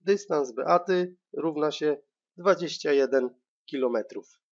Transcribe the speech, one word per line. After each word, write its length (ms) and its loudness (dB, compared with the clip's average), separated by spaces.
Dystans 520 0
Beaty 640 0
równa 380 -2
się 260 -2
dwadzieścia 560 0
jeden 380 2
kilometrów. 720 -4